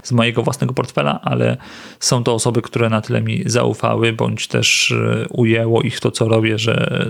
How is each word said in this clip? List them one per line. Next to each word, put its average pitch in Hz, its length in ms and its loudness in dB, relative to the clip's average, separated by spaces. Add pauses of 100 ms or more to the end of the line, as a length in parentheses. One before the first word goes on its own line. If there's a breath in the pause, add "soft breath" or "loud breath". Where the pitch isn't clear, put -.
z - 40 -8
mojego 117 320 2
własnego 131 300 -2
portfela, 143 500 -2
ale 120 340 0 (420 loud breath)
są 123 240 0
to 120 100 2
osoby, 113 280 0
które 117 280 0
na 110 120 0
tyle 120 200 -2
mi 110 240 -2
zaufały, 117 680 0
bądź 117 340 -2
też, - 440 0
e, 113 380 0
ujęło 113 520 2
ich - 180 -4
to, 117 120 0
co - 160 0
robię, 110 320 2
że 113 500 0